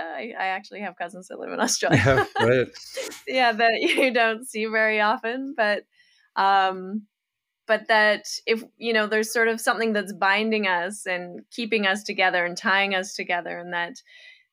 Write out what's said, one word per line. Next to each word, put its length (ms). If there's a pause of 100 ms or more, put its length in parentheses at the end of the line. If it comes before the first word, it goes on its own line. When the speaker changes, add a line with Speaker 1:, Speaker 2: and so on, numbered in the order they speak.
Speaker 1:
I, 340
I 100
actually 340
have 160
cousins 320
that 100
live 120
in 80
Australia. 460
Speaker 2:
Yeah, 200 (200)
right. 280
Speaker 1:
<laughs> 40 (500)
Yeah, 260
that 280
you 320
don't 340
see 200
very 340
often, 560
but, 260 (520)
um, 720 (580)
but 240
that 360 (200)
if, 180 (140)
you 160
know, 140
there's 260
sort 160
of 100
something 340
that's 200
binding 540
us 400
and 340 (100)
keeping 360
us 160
together 420
and 100
tying 400
us 200
together, 420
and 160
that, 220 (580)